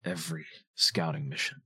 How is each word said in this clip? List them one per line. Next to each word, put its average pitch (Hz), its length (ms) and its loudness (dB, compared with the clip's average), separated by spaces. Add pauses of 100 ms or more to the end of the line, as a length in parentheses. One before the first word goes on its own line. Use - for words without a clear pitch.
every 82 420 0 (280)
scouting - 540 2
mission - 380 -6